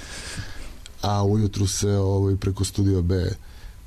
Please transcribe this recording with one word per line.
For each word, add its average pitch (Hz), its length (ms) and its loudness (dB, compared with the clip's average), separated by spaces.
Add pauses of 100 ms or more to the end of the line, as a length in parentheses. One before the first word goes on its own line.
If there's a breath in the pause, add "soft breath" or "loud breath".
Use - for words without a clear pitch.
(1040 loud breath)
A 101 220 2
ujutru 101 420 2
se, 101 240 0
ovaj, 98 460 4
preko 98 280 0
Studio 98 380 2
B, 90 300 2 (540 loud breath)